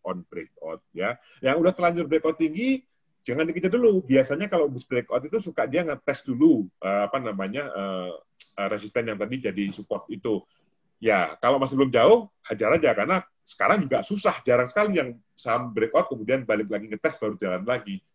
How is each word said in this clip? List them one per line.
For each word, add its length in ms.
on 240
breakout, 640
ya. 240
Yang 240
udah 80
terlanjur 320
breakout 320
tinggi, 480
jangan 240
dikejar 240
dulu. 320
Biasanya 480
kalau 160
habis 160
breakout 400
itu 160
suka 240
dia 160
ngetes 480
dulu, 400
eh, 240
apa 160
namanya, 480
eh, 400
eh, 80
resisten 400
yang 80
tadi 240
jadi 320
support 400
itu. 320
Ya, 400
kalau 160
masih 240
belum 80
jauh, 400
hajar 240
aja, 160
karena 320
sekarang 320
juga 240
susah, 400
jarang 240
sekali 320
yang 160
saham 400
breakout 400
kemudian 320
balik 240
lagi 240
ngetes 240
baru 240
jalan 240
lagi. 400